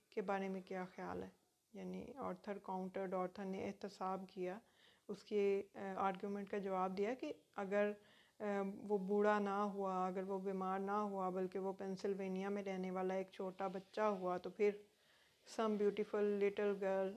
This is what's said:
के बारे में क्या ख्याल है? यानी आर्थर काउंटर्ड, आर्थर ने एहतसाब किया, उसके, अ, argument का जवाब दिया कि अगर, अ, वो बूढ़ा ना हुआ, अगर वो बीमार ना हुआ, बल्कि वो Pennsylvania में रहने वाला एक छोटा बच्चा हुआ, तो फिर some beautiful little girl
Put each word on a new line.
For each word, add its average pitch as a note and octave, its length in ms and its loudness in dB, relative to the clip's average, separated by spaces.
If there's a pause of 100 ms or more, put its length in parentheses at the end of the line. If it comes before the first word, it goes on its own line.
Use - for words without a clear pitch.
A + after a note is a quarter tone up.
(140)
के A3 80 -2
बारे G3 280 0
में F#3+ 140 -4
क्या F#3 220 -6
ख्याल F3+ 380 -6
है? F#3+ 80 -12 (440)
यानी F#3 440 -8
आर्थर F#3 380 -6
काउंटर्ड, F#3+ 560 -4
आर्थर F#3 320 -2
ने F#3+ 140 -4
एहतसाब F#3+ 760 -4
किया, F#3 280 -4 (480)
उसके, G3+ 520 2
अ, G3 360 -6
argument G3 520 0
का G#3 100 -2
जवाब F#3+ 320 0
दिया G3+ 220 0
कि D4 220 -6 (220)
अगर, G#3 380 2 (460)
अ, G3+ 200 0 (140)
वो G#3 220 0
बूढ़ा G#3 420 4
ना G3+ 220 2
हुआ, F#3+ 460 0
अगर F#3 160 -2
वो F#3+ 160 -2
बीमार F#3+ 400 0
ना G3 180 0
हुआ, G3 320 0
बल्कि F#3 300 -2
वो F#3+ 140 0
Pennsylvania F#3+ 760 -2
में G3+ 140 -2
रहने F#3+ 280 -2
वाला F#3 240 0
एक F#3 160 -2
छोटा F#3+ 360 -4
बच्चा F#3+ 380 -2
हुआ, F#3 320 2
तो F#3 120 -6
फिर G#3 420 2 (560)
some G#3+ 300 2
beautiful G#3 600 2
little G3+ 400 4
girl F#3+ 360 2